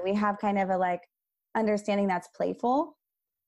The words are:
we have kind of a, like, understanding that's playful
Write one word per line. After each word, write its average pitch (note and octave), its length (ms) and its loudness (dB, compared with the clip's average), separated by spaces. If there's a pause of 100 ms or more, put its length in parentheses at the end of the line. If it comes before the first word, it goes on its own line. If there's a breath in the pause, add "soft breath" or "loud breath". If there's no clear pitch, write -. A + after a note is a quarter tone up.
we F#3+ 100 0
have G#3 240 0
kind G3+ 200 0
of F#3+ 100 2
a, F#3+ 80 0
like, F3+ 240 -2 (540)
understanding G#3 520 0
that's F3+ 220 -2
playful B3 720 -2 (500)